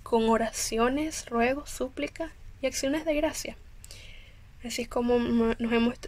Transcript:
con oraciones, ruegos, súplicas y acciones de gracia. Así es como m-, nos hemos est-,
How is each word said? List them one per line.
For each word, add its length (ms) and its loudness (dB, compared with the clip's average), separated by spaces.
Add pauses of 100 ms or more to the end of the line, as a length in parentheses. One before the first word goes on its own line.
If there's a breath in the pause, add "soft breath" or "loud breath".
con 240 4
oraciones, 1000 2
ruegos, 440 0
súplicas 600 -6 (320)
y 40 -2
acciones 380 0
de 100 2
gracia. 420 -2 (1080 loud breath)
Así 180 -4
es 60 -6
como 280 2
m-, 420 4
nos 140 0
hemos 220 4
est-, 140 -12